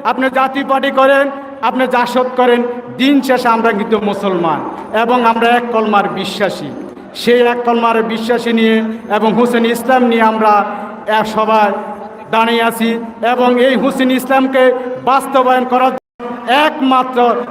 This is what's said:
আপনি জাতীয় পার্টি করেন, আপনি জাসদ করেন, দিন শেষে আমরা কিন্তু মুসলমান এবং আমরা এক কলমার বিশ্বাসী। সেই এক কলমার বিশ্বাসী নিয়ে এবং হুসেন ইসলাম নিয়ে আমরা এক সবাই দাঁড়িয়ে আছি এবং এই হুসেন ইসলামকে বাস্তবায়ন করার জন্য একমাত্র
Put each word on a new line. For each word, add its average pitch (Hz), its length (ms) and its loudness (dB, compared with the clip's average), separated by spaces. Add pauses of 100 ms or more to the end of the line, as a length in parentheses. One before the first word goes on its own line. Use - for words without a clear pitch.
আপনি 247 300 0
জাতীয় 262 320 -2
পার্টি 269 260 0
করেন, 269 380 2 (320)
আপনি 254 260 0
জাসদ 247 400 0 (100)
করেন, 240 260 4 (340)
দিন 269 240 2
শেষে 247 260 0
আমরা 226 240 2
কিন্তু 208 300 0
মুসলমান 175 580 -2 (340)
এবং 233 320 2
আমরা 226 220 2
এক 240 240 4
কলমার 214 380 0
বিশ্বাসী। 185 600 -4 (440)
সেই 240 280 2
এক 240 240 2
কলমার 233 380 2
বিশ্বাসী 226 500 -2
নিয়ে 220 300 2 (320)
এবং 214 180 2
হুসেন 233 320 2
ইসলাম 247 380 2
নিয়ে 233 180 2
আমরা 220 440 2 (420)
এক 214 200 0
সবাই 220 440 2 (600)
দাঁড়িয়ে 233 320 0
আছি 226 360 -2 (220)
এবং 247 380 2
এই 262 160 4
হুসেন 262 360 0
ইসলামকে 262 600 2 (340)
বাস্তবায়ন 254 600 2
করার 247 240 2
জন্য 240 600 -10
একমাত্র 262 840 2 (160)